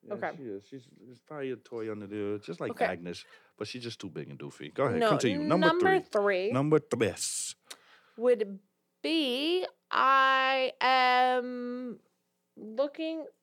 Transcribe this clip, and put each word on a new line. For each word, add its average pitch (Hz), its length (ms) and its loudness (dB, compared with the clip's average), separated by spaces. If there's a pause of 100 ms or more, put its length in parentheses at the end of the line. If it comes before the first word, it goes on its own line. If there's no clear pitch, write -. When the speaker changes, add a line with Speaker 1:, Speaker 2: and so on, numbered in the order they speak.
Speaker 1:
Yeah, - 120 -10
Speaker 2:
Okay. 180 220 -6
Speaker 1:
she 156 60 -16
is. 101 260 -10
She's, 131 200 -18 (160)
there's 120 160 -20
probably 139 320 -8
a 120 40 -8
toy 113 340 -10
under 104 160 -8
there, 104 320 -4
just 165 220 -10
like 131 120 -4
Speaker 2:
Okay. - 140 -2
Speaker 1:
Agnes. 87 380 -6 (320)
But 107 120 -8
she's 123 140 -12
just 117 180 -10
too 95 100 -10
big 76 180 -10
and 69 100 -14
doofy. 73 360 -14
Go 135 100 0
ahead, 240 160 0
Speaker 2:
No, 226 100 4
Speaker 1:
continue. - 280 2
Number - 300 2
Speaker 2:
number 359 320 4
Speaker 1:
three. 202 480 0
Speaker 2:
three - 40 -2
Speaker 1:
Number 151 280 4
tres. - 760 -4 (640)
Speaker 2:
would 214 420 2 (440)
be 302 640 0 (260)
I 262 920 4
am 247 1160 2 (580)
looking 285 680 -4 (160)